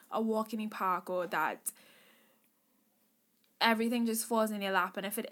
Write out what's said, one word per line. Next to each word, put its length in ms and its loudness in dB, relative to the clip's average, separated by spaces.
a 80 0
walk 320 -2
in 80 -4
the 80 -4
park 420 -2
or 160 0
that 460 -2
everything 460 4
just 200 -2
falls 240 2
in 120 -6
your 100 0
lap. 240 2
And 100 -4
if 120 -4
it 140 -4